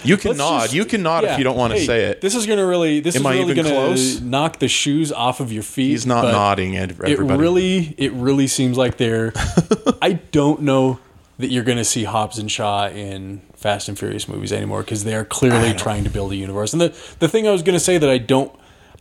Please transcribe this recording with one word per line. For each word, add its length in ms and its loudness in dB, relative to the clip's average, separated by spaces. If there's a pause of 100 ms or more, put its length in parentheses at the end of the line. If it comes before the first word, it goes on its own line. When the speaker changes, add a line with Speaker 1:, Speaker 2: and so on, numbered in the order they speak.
Speaker 1:
You 120 4
can 140 -2
Speaker 2:
Let's 80 -2
Speaker 1:
nod. 240 0
Speaker 2:
just, 120 -2
Speaker 1:
You 100 0
can 180 -2
nod 220 0
if 60 0
Speaker 2:
yeah. 80 -2
Speaker 1:
you 60 0
don't 120 0
wanna 200 2
Speaker 2:
Hey, 100 0
Speaker 1:
say 180 2
it. 160 -2
Speaker 2:
this 140 -2
is 120 -2
gonna 200 2
really, 340 2
this 160 -2
Speaker 1:
Am 60 2
Speaker 2:
is 40 0
Speaker 1:
I 120 2
Speaker 2:
really 40 2 (100)
Speaker 1:
even 40 2
Speaker 2:
gonna 180 2
Speaker 1:
close? 460 0
Speaker 2:
knock 380 -2
the 100 0
shoes 440 0
off 280 -2
of 120 -4
your 100 -6
feet, 280 -2
Speaker 1:
He's 160 -2
not 180 2
Speaker 2:
but 80 4
Speaker 1:
nodding, 440 2
ev-, 240 -6
everybody. 380 2
Speaker 2:
it 40 4
really, 560 2
it 140 0
really 340 2
seems 300 0
like 220 2
they're, 340 0 (340)
Speaker 1:
<laughs> 360 0
Speaker 2:
I 120 2 (160)
don't 320 2
know 380 2 (380)
that 100 -4
you're 160 -2
gonna 200 0
see 200 -2
Hobbs 340 -4
and 140 -8
Shaw 360 -2
in 520 -10 (140)
Fast 340 -4
and 100 -8
Furious 300 -8
movies 240 -6
anymore, 320 -4
'cause 200 -6
they 100 -4
are 100 -4
clearly 340 2
Speaker 1:
I 120 4
don't 80 -4
Speaker 2:
trying 260 -2
to 60 -2
build 220 -4
a 40 -4
universe. 360 -4
And 100 0
the, 120 0 (240)
the 100 0
thing 200 0
I 40 4
was 100 0
gonna 180 2
say 180 2
that 120 4
I 80 4
don't, 340 2 (480)